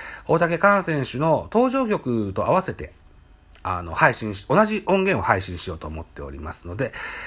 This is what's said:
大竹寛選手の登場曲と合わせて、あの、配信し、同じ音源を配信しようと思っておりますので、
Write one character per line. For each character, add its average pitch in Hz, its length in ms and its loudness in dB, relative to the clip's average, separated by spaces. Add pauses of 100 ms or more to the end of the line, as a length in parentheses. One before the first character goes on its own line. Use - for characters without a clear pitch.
(260)
大 165 120 4
竹 170 200 2
寛 196 260 6
選 151 180 0
手 120 160 -2
の 151 340 2
登 247 160 4
場 254 200 0
曲 117 440 0
と 95 140 -2
合 123 60 4
わ 180 100 4
せ 110 120 -4
て、 - 180 -12 (720)
あ 90 180 -4
の、 82 120 -10
配 143 180 4
信 107 220 -2
し、 - 140 -8
同 196 160 6
じ 214 220 -2
音 190 180 2
源 180 140 0
を 92 40 -2
配 101 180 2
信 90 160 -4
し - 120 -4
よ 85 60 -6
う 80 40 -10
と 80 80 -10
思 78 160 -8
っ - 20 -16
て - 160 -16
お 69 100 -10
り 71 100 -12
ま 76 120 -8
す - 140 -6
の 87 80 -8
で、 127 180 -4 (340)